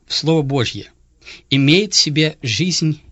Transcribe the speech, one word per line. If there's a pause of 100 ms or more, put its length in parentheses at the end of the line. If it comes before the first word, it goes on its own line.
в
Слово
Божье, (580)
имеют
в
себе
жизнь (100)